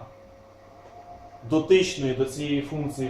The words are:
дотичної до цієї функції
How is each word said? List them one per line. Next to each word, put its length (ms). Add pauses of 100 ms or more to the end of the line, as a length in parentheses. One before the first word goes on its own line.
(1500)
дотичної 640
до 100
цієї 380
функції 480